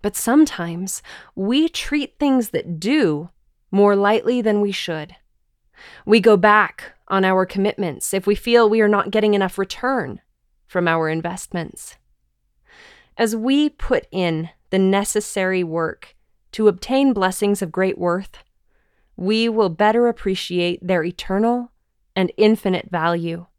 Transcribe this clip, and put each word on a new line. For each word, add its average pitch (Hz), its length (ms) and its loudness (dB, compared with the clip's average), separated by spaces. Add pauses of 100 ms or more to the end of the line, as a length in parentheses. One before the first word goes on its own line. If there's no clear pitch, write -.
But 202 140 -4
sometimes 190 880 0 (320)
we 254 320 0
treat - 500 -6
things 262 340 0
that 160 280 -6
do 175 520 0 (380)
more 202 280 4
lightly 220 440 2
than 208 200 0
we 202 100 -2
should. 156 460 -8 (880)
We 214 160 6
go 214 160 6
back 208 560 2 (160)
on 190 160 0
our 185 200 2
commitments 190 680 -4
if 190 120 -4
we 208 80 4
feel 233 360 4
we 226 100 2
are 208 80 4
not 202 240 0
getting 214 220 2
enough 196 240 -2
return 196 640 -4 (460)
from 175 200 -2
our 165 220 0
investments. 170 880 -8 (1200)
As 226 180 0
we 269 320 0
put - 420 -2
in 170 420 -4 (180)
the 190 100 0
necessary 190 840 0
work 160 500 -6 (380)
to 214 160 4
obtain 262 420 0
blessings 202 500 0
of 170 80 -6
great 190 280 -2
worth, 175 400 -4 (800)
we 220 320 0
will 214 180 0
better 214 400 2
appreciate 180 760 -4
their 180 220 0
eternal 226 680 -2 (420)
and 190 220 0
infinite 214 520 2
value. 170 580 -4 (120)